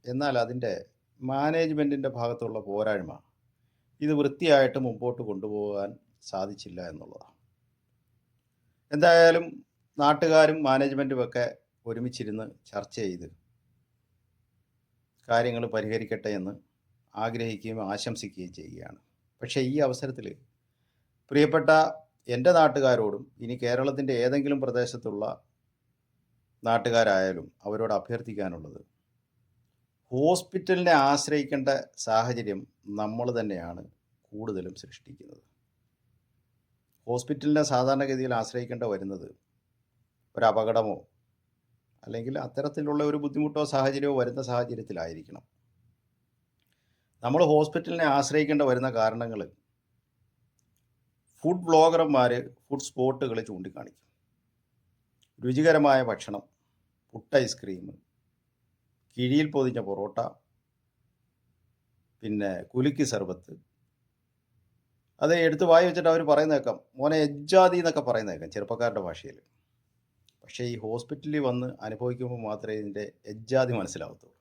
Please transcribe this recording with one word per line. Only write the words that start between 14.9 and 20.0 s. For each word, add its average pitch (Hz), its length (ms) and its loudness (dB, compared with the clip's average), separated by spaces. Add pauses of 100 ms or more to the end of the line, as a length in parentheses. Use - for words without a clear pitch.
കാര്യങ്ങൾ 117 380 0
പരിഹരിക്കട്ടെ 110 720 -4
എന്ന് 92 140 -8 (640)
ആഗ്രഹിക്കുകയും 113 640 -6 (140)
ആശംസിക്കുകയും 104 640 -10
ചെയ്യുകയാണ്. 82 400 -18 (440)
പക്ഷേ 127 180 -2 (100)
ഈ 135 100 -4
അവസരത്തിൽ 127 460 -2 (1040)